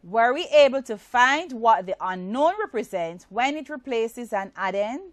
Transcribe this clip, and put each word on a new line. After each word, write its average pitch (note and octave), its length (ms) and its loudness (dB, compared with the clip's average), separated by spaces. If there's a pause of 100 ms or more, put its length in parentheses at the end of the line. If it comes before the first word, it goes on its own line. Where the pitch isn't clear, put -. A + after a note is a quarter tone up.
Were A3+ 300 2
we D#4 140 -6
able C4+ 340 6
to A3 160 -8
find C4+ 540 2
what A3 340 4
the F#3 160 -4
unknown F#3+ 580 0
represents F3+ 720 -6
when B3+ 260 -2
it D4+ 140 -12
replaces A#3+ 640 -6
an G3 240 -4
addend? G#3 560 -4